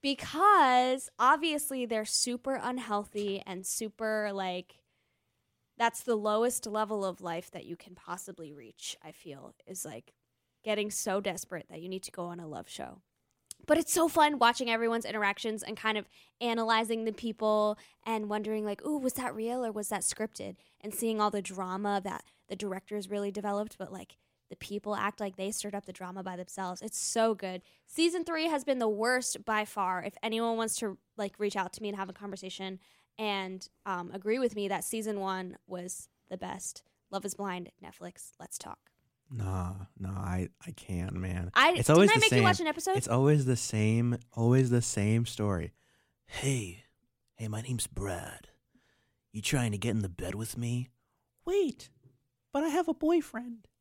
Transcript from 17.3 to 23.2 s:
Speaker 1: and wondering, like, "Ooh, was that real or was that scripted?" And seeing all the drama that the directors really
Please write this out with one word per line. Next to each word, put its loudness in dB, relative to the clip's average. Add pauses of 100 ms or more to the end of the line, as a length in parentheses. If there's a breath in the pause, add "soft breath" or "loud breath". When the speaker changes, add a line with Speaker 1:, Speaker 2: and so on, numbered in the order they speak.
Speaker 1:
and -2
wondering, -2
like, -6
"Ooh, 0
was 0
that -4
real -4
or -2
was -6
that -2
scripted?" -6 (260 soft breath)
And -10
seeing 0
all 4
the -2
drama -2
that -6 (240 soft breath)
the -8
directors -6
really -2